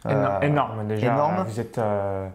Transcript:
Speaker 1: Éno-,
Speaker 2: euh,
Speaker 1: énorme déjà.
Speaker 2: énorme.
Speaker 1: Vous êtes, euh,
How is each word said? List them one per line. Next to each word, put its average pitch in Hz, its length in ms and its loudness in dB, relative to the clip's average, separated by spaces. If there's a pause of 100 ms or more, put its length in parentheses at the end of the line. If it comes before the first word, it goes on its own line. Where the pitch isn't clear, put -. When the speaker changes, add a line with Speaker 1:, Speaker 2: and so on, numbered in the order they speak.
Speaker 1:
Éno-, - 80 2
Speaker 2:
euh, 98 280 2
Speaker 1:
énorme 120 440 0
déjà. 107 220 0
Speaker 2:
énorme. 151 400 2
Speaker 1:
Vous 113 140 -4
êtes, - 160 -6
euh, 101 580 0